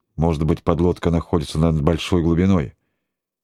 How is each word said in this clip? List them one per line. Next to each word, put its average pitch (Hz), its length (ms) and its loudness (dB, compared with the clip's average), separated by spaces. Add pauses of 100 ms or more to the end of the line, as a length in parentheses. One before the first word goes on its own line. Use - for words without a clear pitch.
(160)
Может 80 280 0
быть, 80 180 0
подлодка 85 480 0
находится 82 480 -2
над 80 240 2
большой 85 400 0
глубиной. 82 520 0 (680)